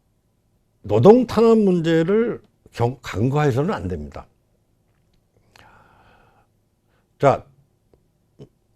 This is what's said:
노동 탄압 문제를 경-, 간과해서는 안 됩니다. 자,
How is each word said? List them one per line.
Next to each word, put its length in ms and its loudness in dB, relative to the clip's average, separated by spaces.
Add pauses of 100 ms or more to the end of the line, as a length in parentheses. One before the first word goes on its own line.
(840)
노동 440 4
탄압 320 2
문제를 840 0 (320)
경-, 300 -4
간과해서는 720 -2
안 140 -10
됩니다. 380 -12 (3000)
자, 260 0 (1300)